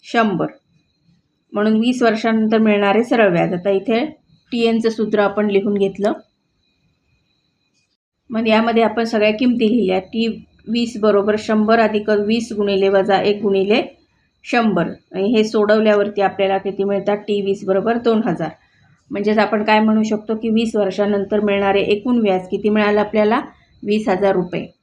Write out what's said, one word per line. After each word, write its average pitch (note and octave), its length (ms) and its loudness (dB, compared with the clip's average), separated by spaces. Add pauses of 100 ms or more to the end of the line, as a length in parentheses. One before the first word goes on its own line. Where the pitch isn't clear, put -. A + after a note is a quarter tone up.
शंभर. G3+ 420 0 (1080)
म्हणून G#3+ 200 0
वीस B3 300 0
वर्षानंतर A3 540 0
मिळणारे G#3 460 2
सरळ A3+ 280 2
व्याज. E3+ 220 0
आता F3 160 -4
इथे A3 360 0 (460)
टीएनचं A3+ 380 0
सूत्र G#3+ 300 -2
आपण G#3 300 0
लिहून G3 240 0
घेतलं. G3 380 -2 (2250)
मग A3+ 180 -4
यामध्ये A3+ 360 2
आपण A3 200 0
सगळ्या G#3+ 300 0
किमती A#3+ 360 0
लिहिल्या. F#3+ 300 0
टी A3+ 460 -6 (220)
वीस A#3 340 -2
बरोबर G#3 380 2
शंभर G#3+ 400 2
अधिक G#3+ 300 0
वीस G#3+ 460 -2
गुणिले G3+ 340 0
वजा F#3+ 320 2
एक G#3 200 0
गुणिले G3 420 0 (600)
शंभर. G#3+ 440 0
आणि G3 480 -4
हे G#3+ 80 4
सोडवल्यावरती G#3 760 2
आपल्याला F#3+ 360 0
किती G3 260 -4
मिळतात? G3+ 340 -2
टी G#3 240 -2
वीस G3 240 -4
बरोबर G3 320 0
दोन A3+ 300 2
हजार. D#3+ 220 -4 (600)
म्हणजेच G3+ 260 0
आपण G#3 260 0
काय G#3+ 160 4
म्हणू G#3+ 240 2
शकतो G#3+ 320 -4
की A3+ 140 -6
वीस A3+ 260 0
वर्षानंतर G3+ 640 0
मिळणारे G3+ 420 0
एकूण A#3 400 0
व्याज F#3 260 0
किती G3+ 220 -2
मिळालं G#3 300 2
आपल्याला? G#3+ 420 0 (420)
वीस G#3+ 260 -2
हजार F#3+ 260 0
रुपये. F3 320 -4 (160)